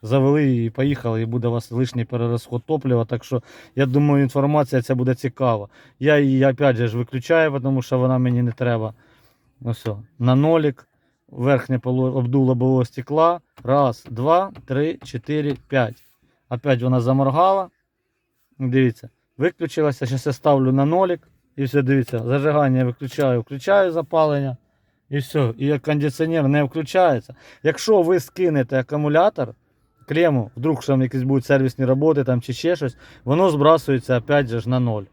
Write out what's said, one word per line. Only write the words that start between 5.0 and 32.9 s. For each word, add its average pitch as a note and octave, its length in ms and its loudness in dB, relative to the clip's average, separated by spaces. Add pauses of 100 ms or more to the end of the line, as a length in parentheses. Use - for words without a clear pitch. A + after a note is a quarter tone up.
цікава. A#2+ 520 -2 (320)
Я D3 200 4
її, C3+ 260 4
опять C3+ 300 2
же, A#2+ 120 0
ж A2 100 -4
виключаю, C#3 640 0
тому C3 220 -2
що B2+ 180 -4
вона B2+ 180 2
мені B2 240 0
не A#2+ 100 0
треба. A2+ 420 -4 (680)
Ну, A#2+ 100 -6
все, A2 240 -6 (240)
на B2 160 2
нолик, D3+ 520 0 (400)
верхнє C3 520 -2
поло-, B2+ 360 -2
обдув C3 300 0
лобового B2+ 400 2
стекла, D#3+ 560 -2 (220)
раз, C3 460 0
два, D#3+ 420 0 (140)
три, D3 380 -4
чотири, D3 540 -6 (100)
п'ять. A#2+ 360 -2 (460)
Опять B2+ 320 -2
вона B2+ 200 2
заморгала, C#3+ 680 2 (920)
дивіться, B2+ 500 0 (280)
виключилася, D3+ 680 -2
зараз B2 200 -4
я D3 80 -2
ставлю C3+ 380 2
на C3+ 140 2
нолик, F3 420 0 (280)
і C#3 80 -6
все, C#3 180 0
дивіться, B2+ 380 0
зажигання C3+ 680 0
виключаю, B2 560 -2
включаю F#3 500 0
запалення, D3+ 680 -2 (520)
і C#3+ 80 -4
все, C3 400 -2
і C#3 220 -2
кондиціонер D3+ 680 -2
не D3 160 2
включається. D3+ 720 0 (280)
Якщо F3+ 380 2
ви F3 180 2
скинете C#3+ 600 -2
акумулятор, D3 720 0 (540)
клему, D3 480 0
вдруг C#3 300 -2
там C3+ 160 2
якісь B2+ 220 -2
будуть C3+ 220 0
сервісні C3+ 400 0
роботи, C#3 380 2
там, B2 180 0
чи B2 120 -10
ще E3+ 220 -2
щось, C#3 220 -6 (260)